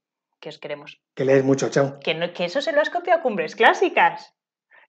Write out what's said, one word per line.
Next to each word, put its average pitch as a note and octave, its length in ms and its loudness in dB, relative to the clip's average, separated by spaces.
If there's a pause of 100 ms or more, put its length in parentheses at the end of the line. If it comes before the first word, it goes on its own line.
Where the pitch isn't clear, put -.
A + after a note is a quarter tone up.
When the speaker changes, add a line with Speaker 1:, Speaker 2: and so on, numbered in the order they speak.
(420)
Speaker 1:
que - 80 -14
os D3 100 -18
queremos. D3 400 -14 (160)
Speaker 2:
Que - 100 -4
leáis C3+ 200 4
mucho, C3+ 240 0
chao. C#3 340 -2
Speaker 1:
Que E3+ 100 -4
no, E3+ 200 -6
que F3 120 -6
eso A3 160 -4
se D#4 120 -4
lo C#4+ 80 2
has D#4 100 0
copiado F4 280 0
a - 40 -18
Cumbres F3+ 320 -4
Clásicas. A3+ 800 2 (540)